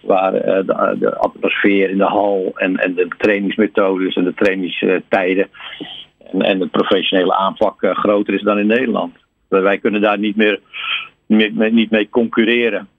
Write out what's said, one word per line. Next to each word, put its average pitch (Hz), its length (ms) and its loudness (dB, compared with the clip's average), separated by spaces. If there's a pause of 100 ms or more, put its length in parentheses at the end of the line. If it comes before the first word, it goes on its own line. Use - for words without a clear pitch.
waar, 95 320 0
eh, 95 320 0
de, - 320 0
de - 180 -2
atmosfeer 98 720 0
in 95 80 -2
de 98 60 2
hal 98 500 0
en, 95 220 -2
en 92 180 -2
de 90 140 0 (100)
trainingsmethodes 98 960 0
en 92 100 0
de 90 100 -2
trainingstijden 95 1120 0 (840)
en, 95 100 0
en 95 160 2
de 90 80 -2
professionele 95 720 0
aanpak, 95 460 -2
eh, 95 140 0
groter 104 380 0
is 98 80 -2
dan 104 160 0
in 104 80 0
Nederland. 107 480 0 (340)
Wij 95 300 2
kunnen 104 220 0
daar 104 180 2
niet 104 180 -2
meer, 107 240 2 (680)
meer, 107 280 2
mee, 110 180 0
niet 113 180 2
mee 107 180 0
concurreren. 113 800 0 (100)